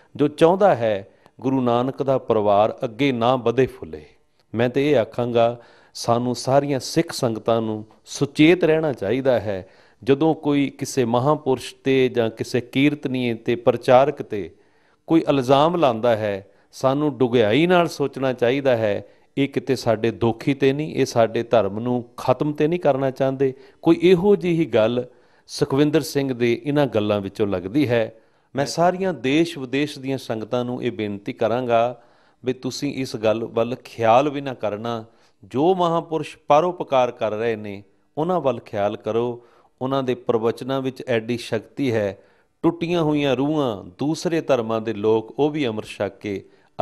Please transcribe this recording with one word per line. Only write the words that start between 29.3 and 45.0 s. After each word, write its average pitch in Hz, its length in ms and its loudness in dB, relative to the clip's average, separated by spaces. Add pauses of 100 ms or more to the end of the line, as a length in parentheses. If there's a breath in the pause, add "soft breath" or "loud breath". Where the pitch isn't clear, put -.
ਵਿਦੇਸ਼ 139 420 -4
ਦੀਆਂ 131 180 -6
ਸੰਗਤਾਂ 120 480 -4
ਨੂੰ 123 180 -8
ਇਹ 120 80 -2
ਬੇਨਤੀ 104 420 -6
ਕਰਾਂਗਾ 117 680 0 (440 soft breath)
ਵੀ 127 80 -2
ਤੁਸੀਂ 135 400 -8
ਇਸ 131 220 -8
ਗੱਲ 110 300 0
ਵੱਲ 117 300 -2
ਖਿਆਲ 120 540 2
ਵੀ 143 120 -8
ਨਾ 139 120 -8
ਕਰਨਾ। 110 520 -6 (380 soft breath)
ਜੋ 147 320 2
ਮਹਾਂਪੁਰਸ਼ 165 600 -2 (100)
ਪਰਉਪਕਾਰ 151 640 2
ਕਰ 110 200 -4
ਰਹੇ 113 240 -2
ਨੇ, 104 280 -12 (340)
ਉਹਨਾਂ 170 240 -2
ਵੱਲ 123 180 0
ਖਿਆਲ 104 380 -4
ਕਰੋ। 120 480 -4 (360 soft breath)
ਉਹਨਾਂ 135 220 -2
ਦੇ 123 120 -2
ਪ੍ਰਵਚਨਾਂ 123 640 -2
ਵਿੱਚ 131 260 -8
ਐਡੀ 117 300 -2
ਸ਼ਕਤੀ 120 540 -4
ਹੈ। 104 260 -2 (440 soft breath)
ਟੁੱਟੀਆਂ 165 420 0
ਹੋਈਆਂ 147 320 2
ਰੂਹਾਂ, 135 480 -2
ਦੂਸਰੇ 156 580 -4
ਧਰਮਾਂ 113 400 0
ਦੇ 113 120 -6
ਲੋਕ, 110 460 0